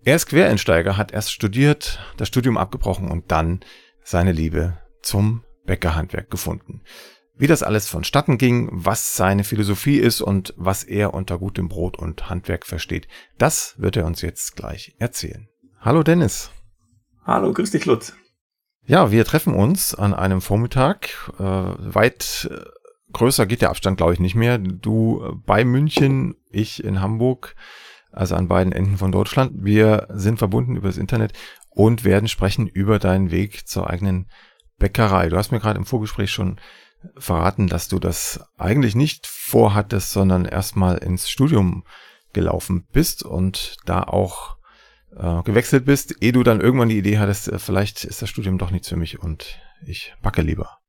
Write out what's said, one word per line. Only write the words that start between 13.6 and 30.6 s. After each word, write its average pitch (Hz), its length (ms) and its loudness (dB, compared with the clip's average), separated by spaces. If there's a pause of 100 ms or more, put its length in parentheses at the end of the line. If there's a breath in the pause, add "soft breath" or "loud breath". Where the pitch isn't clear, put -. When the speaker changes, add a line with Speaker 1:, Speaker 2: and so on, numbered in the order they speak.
Speaker 1:
wird 95 180 -2
er 90 100 0
uns 82 160 -6
jetzt - 360 -10
gleich - 420 -14
erzählen. - 480 -8 (320)
Hallo 147 240 2
Dennis. 160 460 2 (760)
Speaker 2:
Hallo, - 280 0
grüß 202 180 -2
dich - 140 -2
Lutz. - 280 -2 (720)
Speaker 1:
Ja, 147 240 6
wir 110 140 6
treffen - 300 0
uns 131 420 2
an 101 180 0
einem 95 280 0
Vormittag. 127 1000 -2
Äh, 95 40 -4
weit, 95 1080 -2
äh, - 80 -14 (540)
größer 123 320 2
geht 110 160 -2
der 101 80 4
Abstand, 95 280 -2
glaub 87 140 4
ich, 85 80 0
nicht 90 160 0
mehr. 117 220 2
Du, 110 680 0
äh, - 80 -8 (140)
bei 101 180 4
München, 135 720 2 (140)
ich 107 340 -6
in 98 160 -2
Hamburg, 110 560 -2 (600 loud breath)
also 90 200 -2
an 90 120 0
beiden 90 260 2
Enden 98 240 0
von 95 140 -2
Deutschland. 101 440 0
Wir 104 560 4
sind 104 260 0
verbunden 120 380 0